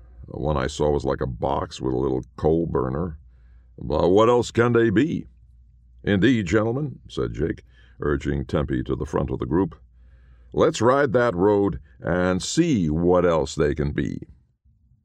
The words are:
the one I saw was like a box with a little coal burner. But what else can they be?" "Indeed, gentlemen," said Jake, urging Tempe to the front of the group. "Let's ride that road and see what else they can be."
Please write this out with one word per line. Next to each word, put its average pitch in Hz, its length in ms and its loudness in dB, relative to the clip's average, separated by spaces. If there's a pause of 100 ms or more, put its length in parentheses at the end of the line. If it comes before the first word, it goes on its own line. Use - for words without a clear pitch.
(260)
the - 120 -8
one 71 180 0
I 65 120 -2
saw 73 220 0
was 69 140 0
like 67 160 -2
a 65 60 -2
box 69 560 -4
with 64 100 -2
a 64 60 -2
little 65 260 -2 (120)
coal 82 300 2
burner. 76 520 -4 (580)
But 82 320 0
what 107 220 6
else 123 200 2
can 120 220 2
they 117 160 4
be?" 120 380 0 (760)
"Indeed, 104 440 2
gentlemen," 117 600 -2
said 60 260 -6
Jake, 71 300 -4 (340)
urging 71 480 -2
Tempe 71 380 -2
to 67 120 -4
the 65 80 -6
front 71 260 -4
of 64 80 -4
the 64 80 -6
group. 85 280 -2 (800)
"Let's 131 280 0
ride 131 320 2
that 101 220 2
road 101 440 2 (220)
and 90 420 0
see 139 460 0
what 87 380 2
else 80 280 0
they 76 200 2
can 73 180 -2
be." 57 300 -4 (840)